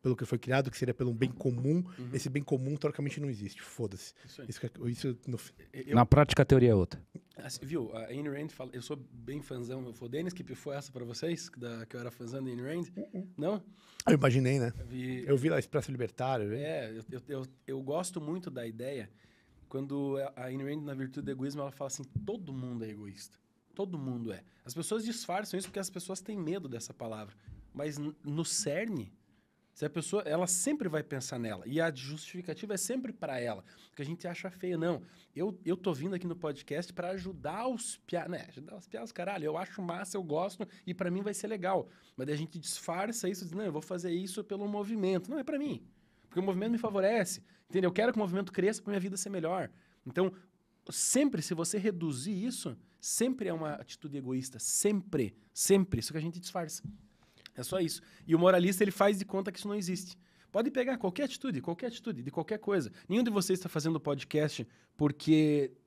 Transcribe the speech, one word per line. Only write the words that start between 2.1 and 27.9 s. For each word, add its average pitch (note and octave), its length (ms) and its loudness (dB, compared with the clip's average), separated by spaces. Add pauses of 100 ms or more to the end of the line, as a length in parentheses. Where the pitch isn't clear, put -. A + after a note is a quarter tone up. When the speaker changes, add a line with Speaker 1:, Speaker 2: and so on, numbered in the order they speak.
Speaker 1:
Esse C3 160 -2
bem C#3+ 140 -2
comum, C3+ 340 0
teoricamente, D3 440 -2
não C#3+ 100 -2
existe. G#2 320 -8
Foda-se. - 520 -6 (120)
Speaker 2:
Isso - 160 -18
aí. A2+ 80 -12
Speaker 1:
Isso - 100 -8
que - 60 -4
é, A2+ 60 -4 (180)
isso A#2+ 280 -2 (100)
no A#2+ 100 -2
fi- - 160 -12 (180)
Speaker 2:
Eu - 240 -4
Speaker 3:
Na A#2+ 120 12
prática, D3 340 10
a B2+ 40 10
teoria B2 260 10
é - 40 10
outra. F#2 240 4 (380)
Speaker 2:
Assim, - 260 -10
viu? C3+ 320 -4
A A2 120 -8
Ayn C#3+ 200 -6
Rand C#3+ 220 -6
fala... C3 240 -12
eu B2 80 -8
sou D3+ 140 -8 (180)
bem B2+ 300 -10
fãzão, B2+ 420 -8
eu A#2+ 80 -10
fui A#2+ 140 -12
o - 20 -10
Denis E3 240 -4
que F3+ 100 -10
pifou C3 300 -8
essa C#3+ 180 -8
pra B2 140 -8
vocês, D#3+ 440 -4
que - 100 -16
da... A#2 260 -8
que - 100 -14
eu A#2+ 40 -8
era A#2+ 100 -6
fãzão B2 340 -8
da C3 60 -4
Ayn B2 120 -6
Rand. D#3+ 240 -4 (120)
Speaker 1:
Uh-uh. G3 300 -8 (100)
Speaker 2:
Não? F3+ 240 0 (460)
Speaker 1:
Eu - 80 8
imaginei, C3 420 4
né? A#2 220 2
Speaker 2:
Eu - 80 -6
vi B2+ 400 -6
Speaker 1:
Eu C#3 100 6
vi C#3 120 2
lá D#3 100 4
Expresso C#3 320 -2
Libertário, B2 560 0
né? A#2 160 -2
Speaker 2:
É, D3 340 -4
eu, A2+ 140 -10
eu, B2+ 100 -8 (200)
eu, C3 40 -6 (220)
eu C3+ 160 -4
gosto E3 360 -2
muito D#3+ 300 -4
da B2 160 -6
ideia A#2 420 -6 (600)
quando C#3 500 -2 (180)
a B2+ 100 -8
Ayn C3 180 -4
Rand, D3 200 -4
na C#3+ 100 -6
Virtude C3+ 320 -6
do C#3 60 -4
Egoísmo, C#3 300 -4
ela C#3 100 -4
fala C#3 180 -8
assim, - 140 -8 (220)
"Todo F#3+ 280 -6
mundo B2 320 -4
é G#2+ 40 -8
egoísta. G#2 480 -14 (360)
Todo F#3 240 -4
mundo B2 340 -4
é." F2+ 100 -8 (220)
As B2 100 -14
pessoas G#3+ 300 0
disfarçam G3+ 540 -2
isso F#3+ 100 -2
porque G#3 120 -4
as F#3 100 -2
pessoas F#3+ 320 -6
têm G#3+ 180 -6
medo E3 300 -2
dessa A#2 240 -8
palavra. G#2+ 420 -8 (380)
Mas C#3+ 240 -4